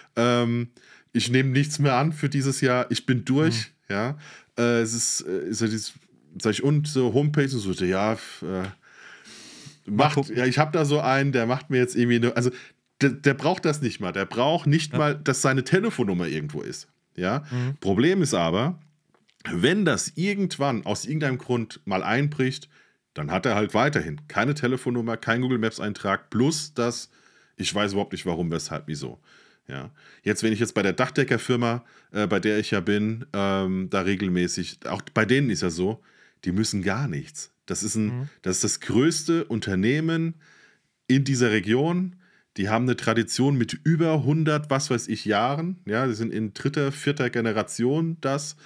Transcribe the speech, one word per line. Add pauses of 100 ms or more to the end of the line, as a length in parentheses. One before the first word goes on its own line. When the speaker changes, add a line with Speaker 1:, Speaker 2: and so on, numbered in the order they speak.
(180)
Speaker 1:
Ähm, (440)
ich
nehm
nichts
mehr
an
für
dieses
Jahr,
ich
bin
durch, (180)
Speaker 2:
Mhm.
Speaker 1:
ja.“ (420)
Äh,
es
ist,
äh,
so
dieses, (480)
sag
ich,
„Und
so
Homepage?“ (100)
Und
so, (140)
ja,
f-,
äh, (1300)
Speaker 2:
Mal
Speaker 1:
macht,
Speaker 2:
gucken.
Speaker 1:
ja,
ich
hab
da
so
einen,
der
macht
mir
jetzt
irgendwie
ne,
also (520)
der,
der
braucht
das
nicht
mal,
der
braucht
nicht
Speaker 2:
Ja.
Speaker 1:
mal,
dass
seine
Telefonnummer
irgendwo
ist, (280)
ja.
Speaker 2:
Mhm.
Speaker 1:
Problem
ist
aber, (720)
wenn
das
irgendwann
aus
irgendeinem
Grund
mal
einbricht, (440)
dann
hat
er
halt
weiterhin
keine
Telefonnummer,
kein
Google
Maps
Eintrag,
plus
dass (460)
ich
weiß
überhaupt
nicht,
warum,
weshalb,
wieso. (480)
Ja. (340)
Jetzt,
wenn
ich
jetzt
bei
der
Dachdeckerfirma, (280)
äh,
bei
der
ich
ja
bin,
ähm,
da
regelmäßig,
auch (120)
bei
denen
ist
ja
so, (420)
die
müssen
gar
nichts. (140)
Das
ist
ein,
Speaker 2:
Mhm. (140)
Speaker 1:
das
ist
das
größte
Unternehmen (720)
in
dieser
Region. (420)
Die
haben
eine
Tradition
mit (100)
über
hundert,
was
weiß
ich,
Jahren.
Ja,
die
sind
in
dritter,
vierter
Generation
das. (100)